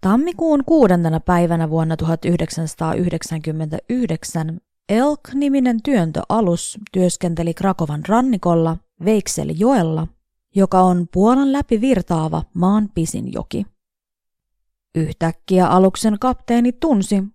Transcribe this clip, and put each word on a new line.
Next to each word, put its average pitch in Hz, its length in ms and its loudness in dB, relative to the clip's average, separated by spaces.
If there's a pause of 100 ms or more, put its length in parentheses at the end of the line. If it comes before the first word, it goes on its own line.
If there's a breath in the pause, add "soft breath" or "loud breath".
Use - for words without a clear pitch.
Tammikuun 302 580 2
kuudentena 180 540 4
päivänä 170 500 0
vuonna 160 280 -2
tuhat 165 280 -4
yhdeksänsataayhdeksänkymmentäyhdeksän 165 2250 -4 (300)
Elk-niminen 269 960 0
työntöalus 180 920 0 (140)
työskenteli 170 640 -2
Krakovan 160 540 -2
rannikolla 180 720 2 (280)
Veikseljoella, 170 1000 0 (480)
joka 190 260 4
on 175 320 2
Puolan 254 380 4
läpi 269 300 0
virtaava 165 640 0 (100)
maan 202 420 2
pisin - 380 -4
joki. - 320 -6 (1300)
Yhtäkkiä 165 720 0
aluksen 190 520 2
kapteeni 247 520 0
tunsi, 208 520 0 (120)